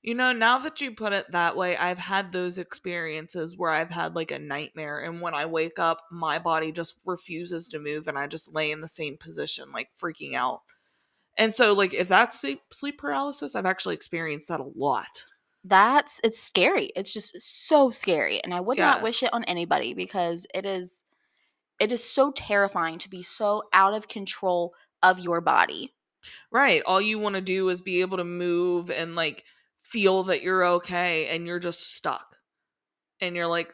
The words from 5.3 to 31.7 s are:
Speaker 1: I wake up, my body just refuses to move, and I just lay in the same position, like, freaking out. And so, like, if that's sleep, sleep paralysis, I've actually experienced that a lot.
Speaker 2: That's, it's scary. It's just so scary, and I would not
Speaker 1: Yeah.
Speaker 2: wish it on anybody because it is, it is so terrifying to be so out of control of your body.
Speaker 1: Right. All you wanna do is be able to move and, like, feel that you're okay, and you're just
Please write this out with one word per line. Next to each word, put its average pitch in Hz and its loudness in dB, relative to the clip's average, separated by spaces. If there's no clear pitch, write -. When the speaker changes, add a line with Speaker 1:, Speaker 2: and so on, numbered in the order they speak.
Speaker 1:
I 147 -2
wake 160 -2
up, 165 2
my 165 -2
body 160 0
just 165 -8
refuses 170 -8
to 156 -10
move, 151 -6
and 147 -6
I 143 -4
just 160 -10
lay 156 0
in 151 -8
the 160 -12
same 151 -8
position, 151 -8
like, 123 -10
freaking 151 -8
out. 127 -2
And 220 4
so, 214 6
like, 196 4
if 180 0
that's 208 4
sleep, 277 -6
sleep 285 -6
paralysis, 285 -4
I've 190 -2
actually 185 0
experienced 156 -6
that 160 -2
a 135 -8
lot. 127 0
Speaker 2:
That's, 214 6
it's 226 2
scary. 196 2
It's 196 -4
just - -8
so 277 4
scary, 135 0
and 175 -6
I 180 -2
would 233 -2
not - 4
Speaker 1:
Yeah. - -4
Speaker 2:
wish 226 0
it - 2
on 233 -2
anybody 165 -2
because 175 -4
it 190 -4
is, 185 -6
it 233 4
is 240 -2
so 277 4
terrifying 196 0
to - -12
be 180 -12
so 208 -2
out 190 8
of 214 -4
control 180 -2
of 180 6
your 175 0
body. 127 2
Speaker 1:
Right. 233 4
All 190 4
you 214 0
wanna 202 -2
do 185 0
is 180 -4
be 185 0
able 185 -2
to 175 -4
move 175 0
and, 165 -4
like, 160 -2
feel 190 2
that 185 0
you're 185 2
okay, 175 0
and 170 -4
you're 175 -6
just - -6